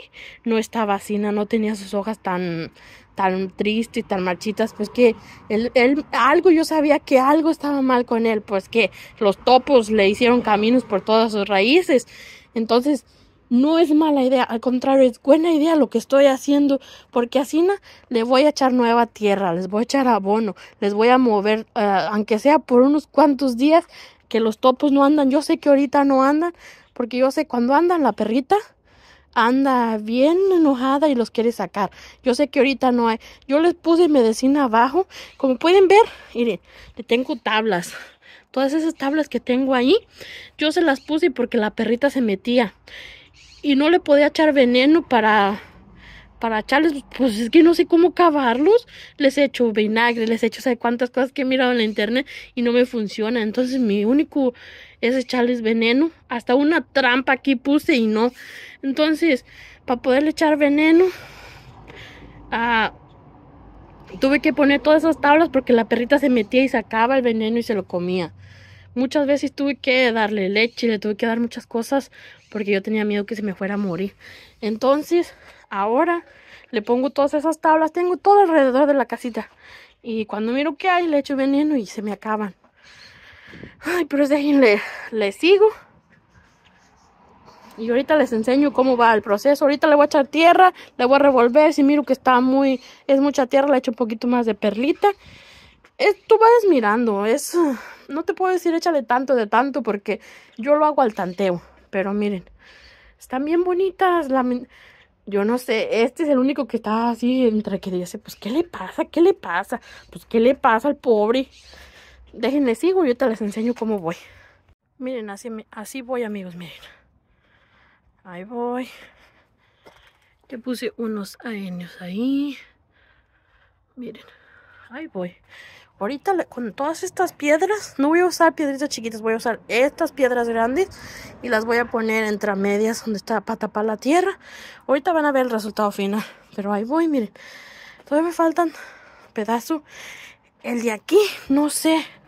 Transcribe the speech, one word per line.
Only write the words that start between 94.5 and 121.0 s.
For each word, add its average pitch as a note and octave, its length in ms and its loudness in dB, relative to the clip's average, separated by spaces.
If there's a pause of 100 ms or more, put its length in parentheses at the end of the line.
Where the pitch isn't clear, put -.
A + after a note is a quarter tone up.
perlita. B3+ 540 -2 (920)
Es, G4+ 160 2 (100)
tú G#4+ 140 4
vas A4+ 300 6
mirando, A3 560 0
es, C#4 320 -2 (500)
no C#4+ 160 -8
te G4 100 -4
puedo F#4 200 -2
decir E4+ 200 -2
échale E4 300 -2
tanto B3+ 320 0
de A3 120 0
tanto B3+ 360 0
porque G#3 380 -6 (360)
yo C#4 180 0
lo D4+ 100 2
hago D4 180 2
al A#3+ 100 -2
tanteo. F#3 480 -4 (280)
Pero G3 240 -4
miren, G#3 360 -6 (720)
están C4 260 -8
bien E4+ 180 0
bonitas. F4+ 640 -2
La C4 120 0
min-, B3 260 -4 (600)
yo G3+ 180 -2
no A#3 140 -2
sé, G#3+ 420 -2
este C4 220 -2
es D4 60 -2
el C4+ 100 2
único C4+ 280 -2
que A#3 100 -6
está A3+ 320 -2
así A#3+ 380 0
entre G#3 320 -2
que F#3 120 -10
dice, F3+ 260 -8
pues, - 180 -20
¿qué - 140 -12
le D4 140 -2
pasa? - 420 -10
¿Qué - 160 -2
le G4 140 4
pasa? F#3+ 460 -8 (280)
Pues, - 160 -20
¿qué A3+ 140 -2
le B3 160 4
pasa A#3 320 0
al C#4+ 100 -2
pobre? A#3 500 0 (840)
Déjenle B3 420 -2
sigo F#4 240 -2
y E4 80 0
ahorita B3 200 0
les A3 140 -4
enseño A3 320 -4
cómo A3 260 -6
voy. E3+ 160 -8 (800)
Miren, B3+ 320 -12
así G3+ 200 -16
me, A3 220 -14
así A3+ 300 -16
voy, B3 220 -8
amigos, G3 320 -12
miren. F3 200 -18 (1500)
Ahí F3+ 200 -16
voy. A#3+ 460 -8 (1600)
Ya C4 80 -16
puse A#3+ 400 -10
unos A3 460 -10